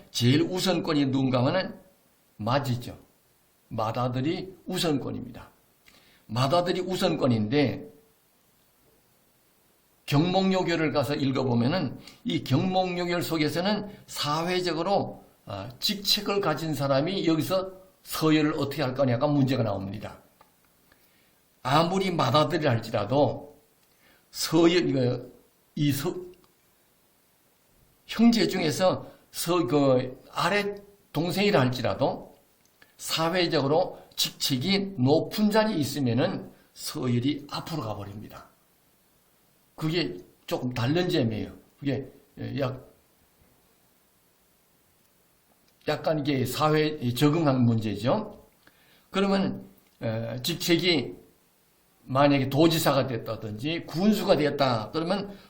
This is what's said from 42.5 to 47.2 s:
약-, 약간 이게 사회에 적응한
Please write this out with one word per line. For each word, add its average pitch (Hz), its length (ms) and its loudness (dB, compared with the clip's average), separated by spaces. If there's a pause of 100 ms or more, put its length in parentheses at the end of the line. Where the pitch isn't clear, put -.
약-, 123 320 -6 (3000)
약간 151 320 0
이게 135 260 0
사회에 151 680 0
적응한 147 500 4